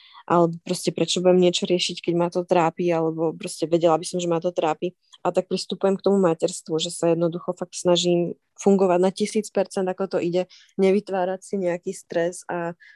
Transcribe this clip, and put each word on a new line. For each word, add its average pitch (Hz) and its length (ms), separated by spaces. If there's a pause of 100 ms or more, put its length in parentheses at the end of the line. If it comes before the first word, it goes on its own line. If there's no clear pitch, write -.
(240)
Alebo 170 380
proste 180 300
prečo 170 320
budem 180 160
niečo 180 260
riešiť, 175 340
keď 170 160
ma 175 120
to 175 160
trápi, 175 480
alebo 160 400
proste 170 340
vedela 165 300
by 165 120
som, 180 120
že 175 80
ma 170 120
to 175 120
trápi. 175 420 (260)
A 180 120
tak 185 160
pristupujem 196 500
k - 80
tomu 196 140
materstvu, 165 580
že 170 140
sa 170 200
jednoducho 170 440
fakt - 200
snažím 175 600 (200)
fungovať 185 440
na 185 120
tisíc 208 380
percent, 190 380
ako 185 280
to - 40
ide, 175 260 (300)
nevytvárať 190 680
si - 140
nejaký 180 380
stres 175 520
a, 170 280 (200)